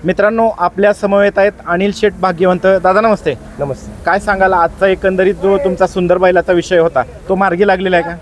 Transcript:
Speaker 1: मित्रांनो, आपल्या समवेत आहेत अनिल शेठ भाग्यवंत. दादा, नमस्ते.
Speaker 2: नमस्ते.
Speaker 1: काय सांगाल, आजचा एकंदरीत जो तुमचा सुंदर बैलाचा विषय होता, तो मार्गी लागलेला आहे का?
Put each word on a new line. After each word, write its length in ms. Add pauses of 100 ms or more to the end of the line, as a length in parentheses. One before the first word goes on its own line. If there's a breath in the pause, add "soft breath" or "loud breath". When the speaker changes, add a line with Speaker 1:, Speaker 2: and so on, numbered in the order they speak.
Speaker 1:
मित्रांनो, 540
आपल्या 360
समवेत 440
आहेत 140 (160)
अनिल 280
शेठ 260
भाग्यवंत. 460
दादा, 340
नमस्ते. 320 (260)
Speaker 2:
नमस्ते. 460
Speaker 1:
काय 140
सांगाल, 340
आजचा 340
एकंदरीत 480
जो 220
तुमचा 300
सुंदर 300
बैलाचा 360
विषय 260
होता, 240 (260)
तो 60
मार्गी 320
लागलेला 280
आहे 80
का? 180